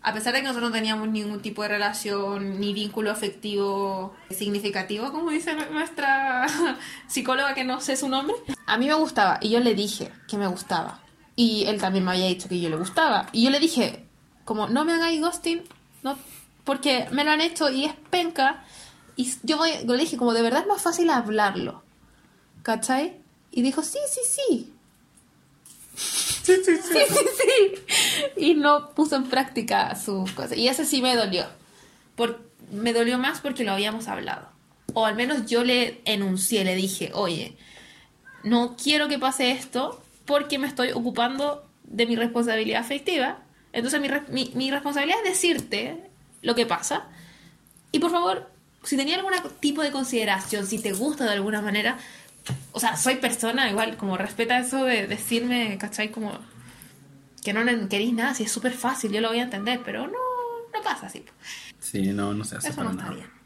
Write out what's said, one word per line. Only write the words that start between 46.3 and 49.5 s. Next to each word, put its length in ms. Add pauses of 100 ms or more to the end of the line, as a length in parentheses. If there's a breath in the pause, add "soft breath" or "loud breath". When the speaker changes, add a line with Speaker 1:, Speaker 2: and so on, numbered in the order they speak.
Speaker 1:
lo 120
que 120
pasa. 380 (880 soft breath)
Y 60
por 120
favor, 400 (340)
si 120
tenía 200
algún 160 (280)